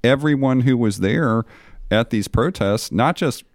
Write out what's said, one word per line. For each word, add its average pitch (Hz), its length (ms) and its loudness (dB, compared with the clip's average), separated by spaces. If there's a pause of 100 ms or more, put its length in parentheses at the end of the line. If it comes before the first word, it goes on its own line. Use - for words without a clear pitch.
everyone 135 600 2
who 127 140 4
was 107 220 0
there 113 460 0 (480)
at 110 180 0
these 104 160 -2
protests, 110 640 -2
not 127 240 0
just - 300 -4 (100)